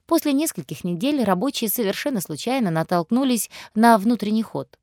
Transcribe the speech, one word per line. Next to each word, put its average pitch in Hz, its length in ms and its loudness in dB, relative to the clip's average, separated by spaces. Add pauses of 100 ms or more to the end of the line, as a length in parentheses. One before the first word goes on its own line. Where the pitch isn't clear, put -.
После 311 280 0
нескольких 269 500 -4
недель 226 400 -2
рабочие 202 460 0
совершенно 208 520 -2
случайно 226 500 -2
натолкнулись 185 760 0 (260)
на 226 220 6
внутренний 220 460 0
ход. - 400 -8